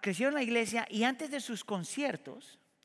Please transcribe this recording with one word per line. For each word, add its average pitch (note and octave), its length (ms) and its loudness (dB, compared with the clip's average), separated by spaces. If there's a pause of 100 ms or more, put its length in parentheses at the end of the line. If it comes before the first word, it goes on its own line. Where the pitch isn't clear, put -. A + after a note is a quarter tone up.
Crecieron G#3+ 340 2
en - 20 2
la C#4 80 2
iglesia A3+ 440 2
y G#3+ 140 2
antes C4 300 0
de C#4+ 80 -4
sus A3+ 240 -6
conciertos G3+ 960 -4 (240)